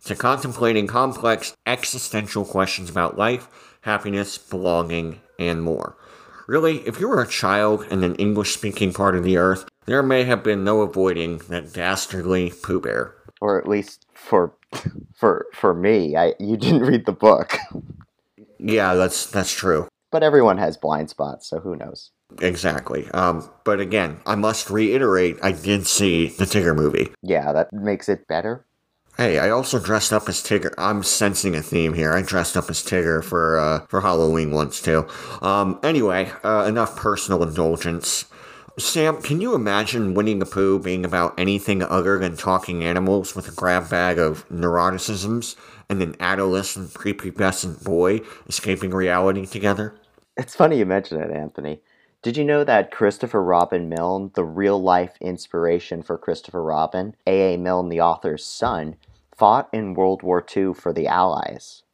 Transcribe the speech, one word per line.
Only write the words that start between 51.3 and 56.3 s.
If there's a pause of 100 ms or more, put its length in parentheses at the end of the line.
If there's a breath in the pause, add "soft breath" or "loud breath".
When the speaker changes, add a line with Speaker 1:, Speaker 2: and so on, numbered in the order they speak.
Speaker 2:
Anthony. (400)
Did
you
know
that
Christopher
Robin
Milne,
the
real-life
inspiration
for
Christopher